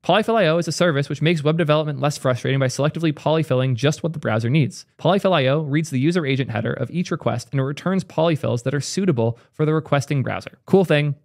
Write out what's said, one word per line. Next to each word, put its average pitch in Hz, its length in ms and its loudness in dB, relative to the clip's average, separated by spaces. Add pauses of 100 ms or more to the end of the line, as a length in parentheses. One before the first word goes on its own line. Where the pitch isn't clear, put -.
Polyfill 214 340 2
I 196 120 4
O 160 120 2
is 165 100 -2
a - 20 -4
service 143 380 0
which 147 120 -4
makes 156 220 2
web 156 140 2
development 151 420 0
less 143 180 -2
frustrating 135 420 0
by 131 80 2
selectively 151 440 0
polyfilling 143 640 0
just 143 260 0
what 165 120 -4
the 151 60 -10
browser 113 300 -2
needs. 143 360 0 (120)
Polyfill 190 360 2
I 143 140 2
O 147 160 2
reads 151 260 -2
the 131 100 -2
user 160 260 2
agent 135 260 -2
header 135 220 -2
of 120 160 -6
each 170 220 -4
request 120 400 -4
and 139 80 -2
it 131 40 0
returns 175 420 -4
polyfills 147 580 0
that 131 100 -2
are 147 60 -2
suitable 127 580 0 (140)
for 156 140 -2
the 156 80 0
requesting 147 500 -2
browser. 98 420 -8
Cool 190 200 4
thing. 147 400 2